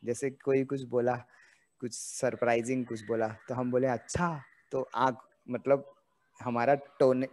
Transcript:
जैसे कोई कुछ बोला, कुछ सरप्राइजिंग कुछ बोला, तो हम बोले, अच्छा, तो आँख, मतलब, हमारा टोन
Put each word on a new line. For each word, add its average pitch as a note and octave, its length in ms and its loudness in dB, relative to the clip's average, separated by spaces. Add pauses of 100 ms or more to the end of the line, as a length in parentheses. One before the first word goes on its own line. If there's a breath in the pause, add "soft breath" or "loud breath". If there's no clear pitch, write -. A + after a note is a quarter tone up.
जैसे A#2+ 280 -2 (140)
कोई C3+ 200 2
कुछ C3+ 180 -6
बोला, A#2+ 320 2 (680 soft breath)
कुछ A#2+ 120 -8
सरप्राइजिंग A#2+ 920 0
कुछ A2+ 200 -8
बोला, A2+ 220 0 (200)
तो C3 60 -6
हम B2 160 -2
बोले, B2+ 160 2
अच्छा, D3+ 540 -2 (320)
तो C3+ 100 -2 (120)
आँख, B2 220 2 (340)
मतलब, C#3 340 2 (560)
हमारा A#2+ 340 2 (260)
टोन C3 320 4